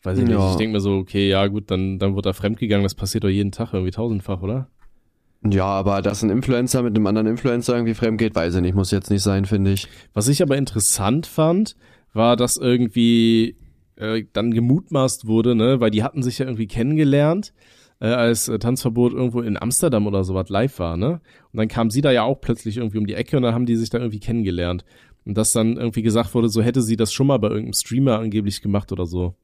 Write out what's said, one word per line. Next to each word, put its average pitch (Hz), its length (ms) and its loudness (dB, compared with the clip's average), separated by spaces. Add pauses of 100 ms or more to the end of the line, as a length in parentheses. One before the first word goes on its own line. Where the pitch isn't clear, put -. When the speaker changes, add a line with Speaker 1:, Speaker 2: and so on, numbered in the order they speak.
Speaker 1:
Weiß 92 140 -2
ich 120 80 4
nicht. 113 120 4
Speaker 2:
Ja. 95 140 2
Speaker 1:
Ich 90 60 0
denk 110 160 0
mir 104 80 0
so, 98 160 0
okay, 98 320 0
ja 98 180 2
gut, 101 240 -6
dann, 95 280 -2
dann 98 160 0
wird 101 100 -4
da 92 80 0
fremdgegangen. 104 500 0
Das 95 120 -2
passiert 104 280 -4
doch 101 60 2
jeden 98 240 0
Tag - 200 -8
irgendwie 92 180 -2
tausendfach, 101 500 -6
oder? 120 260 -6 (800)
Speaker 2:
Ja, 95 160 2
aber 98 360 0
dass 101 200 -2
ein 110 80 2
Influencer 127 540 0
mit 110 120 -2
einem 107 120 2
anderen 107 200 2
Influencer 120 480 0
irgendwie 113 180 0
fremd 113 240 0
geht, 110 180 0
weiß 87 200 0
ich 92 60 2
nicht. 90 140 0
Muss 98 160 0
jetzt 98 180 -2
nicht 98 140 0
sein, 98 220 2
finde 98 260 2
ich. 95 160 -2 (260)
Speaker 1:
Was 107 140 0
ich 143 140 2
aber 139 160 2
interessant 120 720 0
fand, 170 500 0 (360)
war, 117 220 4
dass 120 220 0
irgendwie, 117 1000 4 (400)
äh, 110 380 -6
dann 117 180 -2
gemutmaßt 127 760 0
wurde, 113 280 4
ne, 120 240 4
weil 113 120 2
die 107 120 0
hatten 135 200 -4
sich 123 160 -4
ja 135 60 -2
irgendwie 113 220 -6
kennengelernt, 147 840 0 (460)
äh, - 80 -4
als, 117 420 2
äh, 110 100 -2
Tanzverbot 120 540 0
irgendwo 123 280 -2
in 110 200 -2
Amsterdam 120 460 0
oder 98 160 0
so 92 120 -2
was 92 140 -4
live 107 300 -2
war, 85 180 -4
ne? 151 240 -2 (300)
Und - 60 -8
dann 110 120 0
kam 113 200 0
sie 127 120 0
da 143 100 4
ja 117 120 4
auch 131 180 -2
plötzlich 113 360 -4
irgendwie 110 200 -4
um 107 100 0
die 104 60 -6
Ecke 120 240 -2
und 127 60 2
dann 113 100 0
haben 123 120 -2
die 117 120 0
sich 113 120 -2
da 120 100 -2
irgendwie 107 200 -4
kennengelernt. 90 640 -2 (420)
Und 101 120 -4
dass 110 160 0
dann 113 240 0
irgendwie 117 240 -4
gesagt 113 340 0
wurde, 117 140 2
so 110 120 0
hätte 120 200 2
sie 110 160 0
das 110 160 0
schon 135 140 2
mal 139 100 4
bei 104 100 0
irgendeinem 113 260 -4
Streamer 123 460 0
angeblich 104 420 -2
gemacht 98 300 -2
oder 92 140 -4
so. 90 380 -4